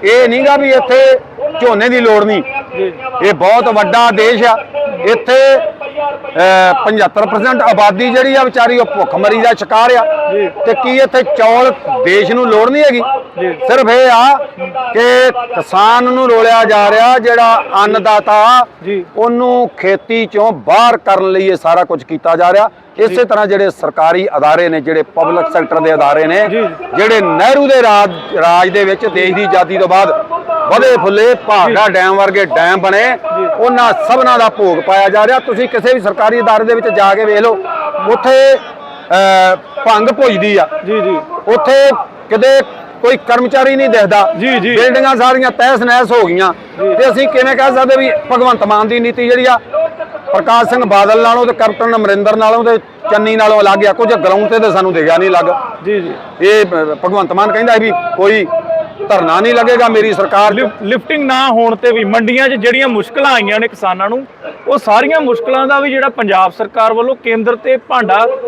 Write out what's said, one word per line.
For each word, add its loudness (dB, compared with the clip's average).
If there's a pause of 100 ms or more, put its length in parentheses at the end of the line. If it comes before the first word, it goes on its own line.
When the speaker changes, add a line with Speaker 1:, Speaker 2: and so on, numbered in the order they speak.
Speaker 1:
ਇਹ 4
ਨੀ -2
ਗਾ 4
ਵੀ 0
ਇੱਥੇ 2 (420)
ਝੋਨੇ 0
ਦੀ 0
ਲੋੜ 2
ਨਹੀਂ। -2 (340)
Speaker 2:
ਜੀ। -6 (300)
Speaker 1:
ਇਹ 2
ਬਹੁਤ 2
ਵੱਡਾ 2
ਦੇਸ਼ 0
ਆ। 0 (380)
ਇੱਥੇ, 2
ਅਹ, -2
ਪਝੱਤਰ 0
ਪਰਸੈਂਟ -2
ਆਬਾਦੀ 2
ਜਿਹੜੀ 0
ਆ 2
ਵਿਚਾਰੀ 0
ਉਹ 2
ਭੁੱਖਮਰੀ -2
ਦਾ 2
ਸ਼ਿਕਾਰ 0
ਆ। -2
Speaker 2:
ਜੀ। -2 (180)
Speaker 1:
ਤੇ 0
ਕੀ -2
ਇੱਥੇ 2
ਚੌਲ 2 (340)
ਦੇਸ਼ 2
ਨੂੰ 0
ਲੋੜ 2
ਨਹੀਂ 0
ਹੈਗੀ? 2 (380)
Speaker 2:
ਜੀ। -4
Speaker 1:
ਸਿਰਫ 0
ਇਹ 4
ਆ 4 (560)
ਕਿ 2 (240)
ਕਿਸਾਨ 2
ਨੂੰ 0
ਰੋਲਿਆ 4
ਜਾ 2
ਰਿਹਾ, 4
ਜਿਹੜਾ 2 (200)
ਅੰਨਦਾਤਾ 2 (180)
Speaker 2:
ਜੀ। -8 (120)
Speaker 1:
ਉਹਨੂੰ 0
ਖੇਤੀ -2
ਚੋਂ 0
ਬਾਹਰ 2
ਕਰਨ 0
ਲਈ 0
ਇਹ 0
ਸਾਰਾ 0
ਕੁਝ -6
ਕੀਤਾ -4
ਜਾ 2
ਰਿਹਾ। 2 (280)
ਇਸੇ 0
Speaker 2:
ਜੀ। 0
Speaker 1:
ਤਰ੍ਹਾਂ 0
ਜਿਹੜੇ 0
ਸਰਕਾਰੀ -2 (100)
ਅਦਾਰੇ 2
ਨੇ, -4
ਜਿਹੜੇ -2
ਪਬਲਿਕ -2
ਸੈਕਟਰ -2
ਦੇ 0
ਅਦਾਰੇ 2
ਨੇ, 0
Speaker 2:
ਜੀ। -4 (280)
Speaker 1:
ਜਿਹੜੇ 2
ਨਹਿਰੂ 2
ਦੇ 4
ਰਾਜ, 0
ਰਾਜ 2
ਦੇ 0
ਵਿੱਚ -4
ਦੇਸ਼ -2
ਦੀ -2
ਆਜ਼ਾਦੀ 0
ਤੋਂ 0
ਬਾਅਦ 0 (480)
ਵਧੇ 2
ਫੁੱਲੇ 2
ਭਾਖੜਾ 0
Speaker 2:
ਜੀ। -2
Speaker 1:
ਡੈਮ 2
ਵਰਗੇ 0
ਡੈਮ 0
ਬਣੇ, 0 (200)
Speaker 2:
ਜੀ। -2
Speaker 1:
ਉਹਨਾਂ 0
ਸਭਨਾਂ 0
ਦਾ 2
ਭੋਗ 0
ਪਾਇਆ 2
ਜਾ 2
ਰਿਹਾ। 2
ਤੁਸੀਂ -4
ਕਿਸੇ 0
ਵੀ 0
ਸਰਕਾਰੀ -2
ਅਦਾਰੇ 2
ਦੇ 0
ਵਿੱਚ -2
ਜਾ 2
ਕੇ 0
ਵੇਖ 0
ਲਓ, 0 (540)
ਉੱਥੇ, 4
ਅਹ, 0
ਭੰਗ -2
ਪੁੱਜਦੀ 0
ਆ। 2 (180)
Speaker 2:
ਜੀ, -4
ਜੀ। -2 (300)
Speaker 1:
ਉੱਥੇ 2 (400)
ਕਿਤੇ 2 (400)
ਕੋਈ 0
ਕਰਮਚਾਰੀ 0
ਨਹੀਂ 0
ਦਿਖਦਾ। 2
Speaker 2:
ਜੀ, -2
ਜੀ। -2
Speaker 1:
ਬਿਲਡਿੰਗਾਂ 2
ਸਾਰੀਆਂ 2
ਤਹਿਸ 2
ਨਹਿਸ 2
ਹੋ 4
ਗਈਆਂ। 0
Speaker 2:
ਜੀ। -6
Speaker 1:
ਤੇ 2
ਅਸੀਂ 0
ਕਿਵੇਂ 0
ਕਹਿ 2
ਸਕਦੇ 2
ਵੀ 0 (200)
ਭਗਵੰਤ 0
ਮਾਨ 0
ਦੀ -2
ਨੀਤੀ -2
ਜਿਹੜੀ 0
ਆ, 2 (760)
ਪ੍ਰਕਾਸ਼ 0
ਸਿੰਘ 0
ਬਾਦਲ 2
ਨਾਲੋਂ 2
ਤੇ -2
ਕੈਪਟਨ -2
ਅਮਰਿੰਦਰ 0
ਨਾਲੋਂ 0
ਤੇ 2 (340)
ਚੰਨੀ 0
ਨਾਲੋਂ 2
ਅਲੱਗ 2
ਆ। 2
ਕੁਝ 0
ਗਰਾਊਂਡ 0
ਤੇ 0
ਤਾਂ 0
ਸਾਨੂੰ -2
ਦਿਖਿਆ 0
ਨਹੀਂ 0
ਲੱਗ। 2 (400)
Speaker 2:
ਜੀ, -4
ਜੀ। -10 (300)
Speaker 1:
ਇਹ, 2
ਅਹ, -4
ਭਗਵੰਤ -2
ਮਾਨ 0
ਕਹਿੰਦਾ 0
ਵੀ 0 (260)
ਕੋਈ 0 (600)
ਧਰਨਾ 0
ਨਹੀਂ 0
ਲੱਗੇਗਾ 2
ਮੇਰੀ 0
ਸਰਕਾਰ 0
'ਚ। -4
Speaker 2:
ਲਿਫ-, -4 (100)
ਲਿਫਟਿੰਗ -4
ਨਾ -2
ਹੋਣ 0
ਤੇ 0
ਵੀ -2
ਮੰਡੀਆਂ 0
'ਚ -2
ਜਿਹੜੀਆਂ -2
ਮੁਸ਼ਕਲਾਂ -2
ਆਈਆਂ -2
ਨੇ -4
ਕਿਸਾਨਾਂ -4
ਨੂੰ, -8 (400)
ਉਹ 0
ਸਾਰੀਆਂ 0
ਮੁਸ਼ਕਲਾਂ -2
ਦਾ 0
ਵੀ -2
ਜਿਹੜਾ -2
ਪੰਜਾਬ -2
ਸਰਕਾਰ -2
ਵੱਲੋਂ -2
ਕੇਂਦਰ -4
ਤੇ -2
ਭਾਂਡਾ -2 (200)